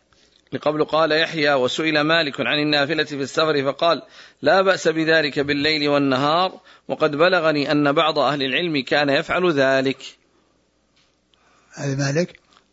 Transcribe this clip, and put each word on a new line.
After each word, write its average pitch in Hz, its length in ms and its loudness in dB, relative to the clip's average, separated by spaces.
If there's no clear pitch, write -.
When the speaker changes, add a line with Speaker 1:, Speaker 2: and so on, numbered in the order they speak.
Speaker 1:
لقبل 147 320 -2
قال 156 260 0
يحيى: 151 420 0
"وسئل 147 480 0
مالك 156 380 0
عن 135 200 -2
النافلة 151 440 0
في 147 120 -6
السفر 143 560 -2
فقال: 165 300 -2
لا 170 200 4
بأس 185 260 0
بذلك 156 520 0
بالليل 147 500 0
والنهار، 143 640 2
وقد 151 240 -2
بلغني 156 600 2
أن 147 200 2
بعض 156 280 0
أهل 139 240 0
العلم 143 440 -2
كان 147 220 2
يفعل 165 420 0
ذلك". 135 460 0
Speaker 2:
هذا 139 220 -6
مالك؟ 143 440 -2